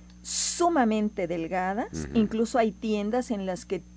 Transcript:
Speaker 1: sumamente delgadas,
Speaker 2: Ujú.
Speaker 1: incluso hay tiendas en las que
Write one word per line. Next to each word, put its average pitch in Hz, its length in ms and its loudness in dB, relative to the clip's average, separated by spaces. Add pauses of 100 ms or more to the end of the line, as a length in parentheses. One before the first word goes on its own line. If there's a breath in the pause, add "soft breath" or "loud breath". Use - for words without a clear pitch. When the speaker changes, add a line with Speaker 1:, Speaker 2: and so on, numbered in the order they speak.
(220 soft breath)
Speaker 1:
sumamente 220 1040 2
delgadas, 185 680 -2
Speaker 2:
Ujú. - 220 -6
Speaker 1:
incluso 220 440 2
hay 226 140 4
tiendas 214 580 -2
en 196 160 -4
las 180 180 -6
que 185 180 -4 (140)